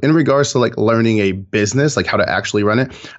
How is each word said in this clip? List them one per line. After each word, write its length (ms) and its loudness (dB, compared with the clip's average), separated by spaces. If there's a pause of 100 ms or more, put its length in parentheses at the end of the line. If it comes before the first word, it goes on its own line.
in 120 2
regards 400 2
to, 60 0
like, 180 0
learning 420 2
a 140 0
business, 640 -2
like, 100 -2
how 80 -2
to 140 0
actually 340 -2
run 160 2
it, 120 -2 (280)